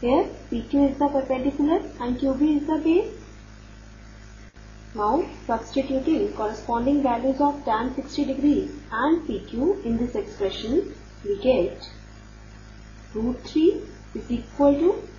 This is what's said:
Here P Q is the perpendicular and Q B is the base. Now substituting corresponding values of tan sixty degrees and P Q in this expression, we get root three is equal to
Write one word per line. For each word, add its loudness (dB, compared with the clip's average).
Here 2
P -4
Q 4
is -6
the 2
perpendicular 0
and -4
Q 0
B 4
is -2
the 2
base. 2
Now 2
substituting 0
corresponding 0
values 2
of 2
tan -2
sixty -4
degrees 2
and 2
P -4
Q -2
in 0
this -2
expression, -2
we -2
get 2
root -4
three 4
is -10
equal 2
to 2